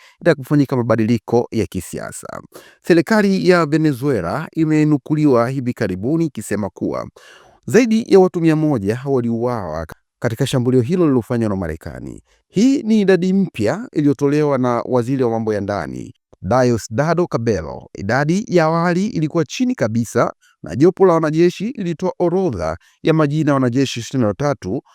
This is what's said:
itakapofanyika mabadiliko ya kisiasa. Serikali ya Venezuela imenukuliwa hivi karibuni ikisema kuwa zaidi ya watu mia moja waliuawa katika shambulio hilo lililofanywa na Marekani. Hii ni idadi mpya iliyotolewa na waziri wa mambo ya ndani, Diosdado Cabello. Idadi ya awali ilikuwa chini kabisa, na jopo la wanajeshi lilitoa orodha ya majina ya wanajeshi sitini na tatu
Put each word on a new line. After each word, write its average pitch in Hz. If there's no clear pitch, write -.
itakapofanyika 147
mabadiliko 117
ya 104
kisiasa. -
Serikali 190
ya 175
Venezuela 139
imenukuliwa 151
hivi 131
karibuni 113
ikisema 104
kuwa 64
zaidi 220
ya 190
watu 180
mia 160
moja 123
waliuawa 117
katika 120
shambulio 127
hilo 170
lililofanywa 123
na 101
Marekani. 67
Hii 262
ni 220
idadi 185
mpya 190
iliyotolewa 143
na 123
waziri 127
wa 117
mambo 113
ya 101
ndani, 76
Diosdado 123
Cabello. 90
Idadi 147
ya 170
awali 170
ilikuwa 160
chini 247
kabisa, 117
na 156
jopo 180
la 180
wanajeshi 160
lilitoa 175
orodha 160
ya 156
majina 151
ya 143
wanajeshi 127
sitini 131
na 104
tatu 135